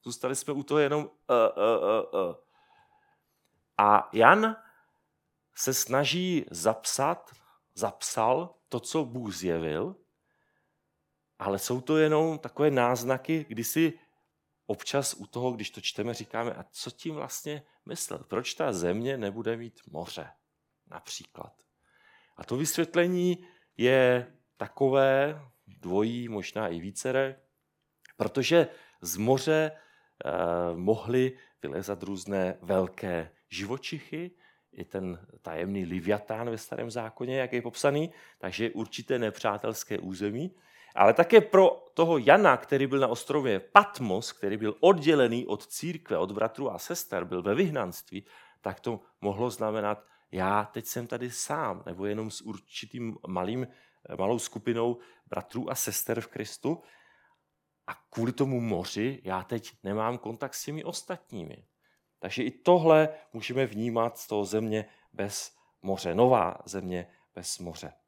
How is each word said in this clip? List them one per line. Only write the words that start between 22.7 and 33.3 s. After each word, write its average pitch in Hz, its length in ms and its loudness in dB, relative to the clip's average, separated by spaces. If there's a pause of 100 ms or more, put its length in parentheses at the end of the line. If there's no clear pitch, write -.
je 123 560 4 (240)
takové, 135 840 2 (260)
dvojí, 107 640 -2
možná 104 380 -6
i 85 120 -6
víceré, 131 640 -4 (760)
protože 139 500 4 (340)
z 85 160 -8
moře, 151 540 2 (540)
eh, - 40 -4 (460)
mohly 113 640 0 (240)
vylezat 92 420 -8
různé 92 580 -4
velké 90 720 -2 (180)